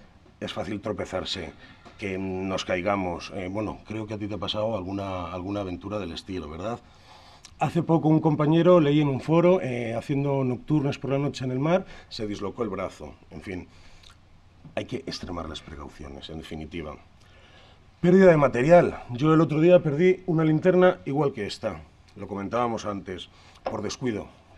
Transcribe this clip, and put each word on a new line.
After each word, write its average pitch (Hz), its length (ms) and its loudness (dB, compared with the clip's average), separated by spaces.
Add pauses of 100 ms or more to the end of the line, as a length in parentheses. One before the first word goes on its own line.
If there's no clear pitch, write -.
(420)
Es 101 140 -8
fácil 101 260 -8
tropezarse, 90 720 -8 (460)
que 95 180 -6
nos 95 480 -4
caigamos. 92 680 -2
Eh, 92 160 -8
bueno, 98 360 -6
creo 110 200 -8
que 107 80 -10
a 104 40 -8
ti 104 80 -8
te 104 80 -8
ha 98 40 -8
pasado 107 360 -4
alguna, 95 580 -6
alguna 95 280 -6
aventura 95 380 -6
del 87 140 -8
estilo, 82 360 -10
¿verdad? 90 320 -8 (800)
Hace 156 240 0
poco 156 260 2
un 156 120 6
compañero, 160 600 4
leí 147 220 4
en 147 60 2
un 131 120 -2
foro, 175 400 4
eh, 120 340 -4
haciendo 139 480 -2
nocturnas 135 540 0
por 127 140 -6
la 139 80 0
noche 139 260 -4
en 127 60 -4
el 127 80 -2
mar, 170 260 0 (240)
se 110 180 -10
dislocó 101 360 -6
el 107 80 -4
brazo. 85 440 -8 (160)
En 87 120 -16
fin, 90 260 -10 (1080)
hay 104 120 -8
que 127 100 -8
extremar - 500 -10
las 78 140 -12
precauciones, 71 680 -16
en 80 80 -12
definitiva. 78 580 -12 (1040)
Pérdida 185 300 8
de 160 80 8
material. 135 720 6
Yo 147 240 2
el 160 80 6
otro 156 180 0
día 175 220 8
perdí 175 420 2
una 160 180 0
linterna 175 640 4
igual 139 300 -2
que 101 120 -6
esta. 95 360 -6 (340)
Lo 98 100 -12
comentábamos 104 600 -4
antes, 98 420 -10 (340)
por 107 200 -6
descuido. 104 440 -6 (320)